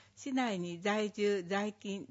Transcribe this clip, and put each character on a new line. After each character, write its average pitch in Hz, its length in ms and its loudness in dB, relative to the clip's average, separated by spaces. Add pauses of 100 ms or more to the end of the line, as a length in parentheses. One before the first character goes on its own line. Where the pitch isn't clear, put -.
(160)
市 277 180 -6
内 233 260 2
に 175 200 -4
在 208 320 2
住、 202 360 2
在 202 260 0
勤、 196 380 -6